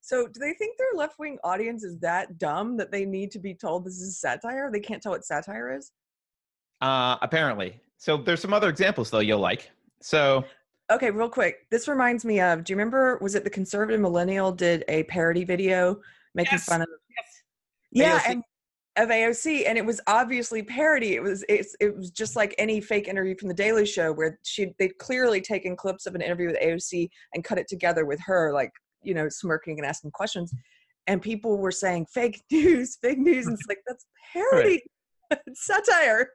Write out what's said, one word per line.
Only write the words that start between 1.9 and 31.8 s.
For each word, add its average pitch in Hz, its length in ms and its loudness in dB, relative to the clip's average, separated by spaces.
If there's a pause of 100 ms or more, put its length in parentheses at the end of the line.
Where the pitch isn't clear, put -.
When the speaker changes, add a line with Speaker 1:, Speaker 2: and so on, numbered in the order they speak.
Speaker 1:
that 170 380 -2
dumb 190 400 -4
that 202 120 -6
they 196 160 -4
need 196 240 -6
to 214 80 -16
be 185 160 -10
told 175 300 -6
this 185 160 -12
is 185 200 -12
satire? 240 520 -6
They 208 80 -4
can't 208 200 -10
tell 202 120 -6
what - 120 -6
satire 202 520 -8
is? 143 160 -18 (880)
Speaker 2:
Uh, 127 420 2
apparently. 113 580 -2 (180)
So 151 200 0
there's 165 220 0
some 196 120 -2
other 208 160 4
examples, 160 400 0
though, 110 120 2
you'll 107 200 4
like. 95 300 -2 (320)
So 139 420 4 (480)
Speaker 1:
Okay, 247 180 2
real 226 200 -2
quick. 208 400 -2
This 233 180 0
reminds 240 380 2
me 214 160 2
of, 170 200 4
do 185 120 -6
you - 20 0
remember, 254 460 2
was 196 120 -4
it 208 80 0
The 202 80 -4
Conservative 208 480 -2
Millennial 190 540 2
did 170 340 2
a 156 180 0
parody 170 400 0
video 185 540 2 (360)
making 175 240 0
Speaker 2:
Yes. - 80 -6
Speaker 1:
fun 165 160 0
of 165 60 -4 (280)
Speaker 2:
Yes. - 260 -14 (480)
Speaker 1:
Yeah, 269 220 6
Speaker 2:
A - 40 6
O - 20 4
C. - 140 2
Speaker 1:
and 240 100 -4 (560)
of 226 120 4
A 226 140 4
O 233 80 2
C, 294 340 -2
and 226 120 2
it 214 80 0
was 220 200 -2
obviously 233 560 2
parody. 247 520 2
It - 80 -2
was, 196 260 -4
it's, 208 320 2
it 208 160 2
was 185 140 -10
just - 260 -6
like 208 220 0
any 214 240 0
fake 202 260 -2
interview 190 300 -2
from 202 100 -8
The 180 60 -4
Daily 208 320 2
Show 165 260 0
where 160 320 -2
she, 190 340 -6
they'd 190 200 0
clearly 247 420 0
taken 190 340 -4
clips 190 300 -6
of 185 100 -8
an 175 60 -6
interview 175 280 -2
with 160 120 -2
A 165 140 2
O 175 40 -4
C 175 320 -4 (220)
and 170 100 -6
cut 196 160 -4
it - 80 -6
together 170 380 0
with 147 220 -4
her, 170 260 2
like, 139 180 0 (320)
you 185 120 -4
know, 156 160 -2
smirking 156 480 -4
and 147 80 -6
asking 151 240 -8
questions. 185 420 -6 (540)
And 190 160 0
people 214 340 -2
were 190 160 -2
saying, 175 400 -2